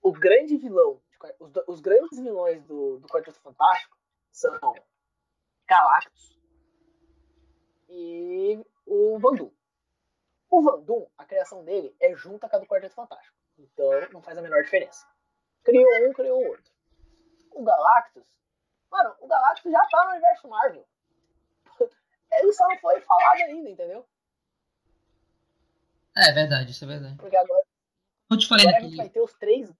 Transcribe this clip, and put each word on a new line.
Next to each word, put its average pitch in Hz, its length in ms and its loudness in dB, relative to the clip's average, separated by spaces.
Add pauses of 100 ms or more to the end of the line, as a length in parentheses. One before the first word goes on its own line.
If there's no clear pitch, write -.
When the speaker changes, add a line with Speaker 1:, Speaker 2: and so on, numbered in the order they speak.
Speaker 1:
O 190 100 2
grande 277 440 2
vilão, 226 440 -2 (120)
de - 60 -20
qua-, - 200 -20
os 151 140 -20
do-, 175 160 -10
os 170 120 -16
grandes 247 380 0
vilões 180 460 -6
do, 139 340 -10
do 131 80 -20
Quarteto 156 320 -8
Fantástico 151 580 -2 (360)
são - 180 -4 (1200)
Galactus - 640 2 (1500)
e 180 720 -8 (280)
o 214 320 0
Vandum. 254 320 0 (1000)
O 339 120 4
Vandum, 214 440 -2 (120)
a - 60 -20
criação 190 400 -8
dele 170 360 -8
é 175 140 2
junta 202 340 -18
com 208 80 -4
a - 20 -2
do 196 80 -8
Quarteto 190 280 -6
Fantástico. - 420 -20 (220)
Então, 139 280 -8 (260)
não 175 100 -20
faz 165 160 -20
a 170 40 -14
menor 156 200 0
diferença. - 440 -4 (560)
Criou 254 220 6 (240)
um, 277 40 -2
criou 262 300 -4
o 180 60 -4
outro. - 240 -16 (800)
O 277 120 -16
Galactus, 175 580 2 (680)
mano, 339 300 -2
o - 80 -20
Galactus - 420 0
já 339 160 4
tá 349 180 2
no 370 80 -4
universo 349 360 0
Marvel. 214 380 -4 (920)
<laughs> 480 120 -2 (420)
Ele 403 200 2
só 370 160 2
não 370 100 -4
foi - 220 0
falado - 420 4
ainda, 302 280 -8
entendeu? 180 340 -14 (2000)
Speaker 2:
É 156 160 4
verdade, 139 400 -4
isso - 120 -18
é 135 40 -16
verdade. 143 280 -16
Speaker 1:
Porque 190 200 -6
agora, 539 260 2 (680)
Speaker 2:
Como 226 80 -2
eu - 20 -4
te - 100 -2
falei 208 180 4
Speaker 1:
agora - 120 4
a - 20 2
Speaker 2:
naquele 160 160 -16
Speaker 1:
gente - 80 -8
vai 196 80 -14
ter 226 80 -4
os 233 140 -4
três. 214 460 -2